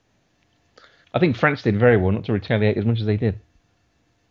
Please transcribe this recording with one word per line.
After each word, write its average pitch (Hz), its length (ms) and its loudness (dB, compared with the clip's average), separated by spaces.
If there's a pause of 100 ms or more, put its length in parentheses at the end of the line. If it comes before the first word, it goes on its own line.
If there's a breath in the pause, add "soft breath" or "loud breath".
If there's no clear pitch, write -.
(1120 soft breath)
I 120 60 -2
think 151 160 2
France 147 280 -2
did 104 140 0
very 117 200 4
well 92 140 2
not 104 140 -4
to 127 80 -6
retaliate 104 440 -2
as 104 80 -4
much 113 140 0
as 107 80 -4
they 107 100 0
did. 110 220 -4 (920)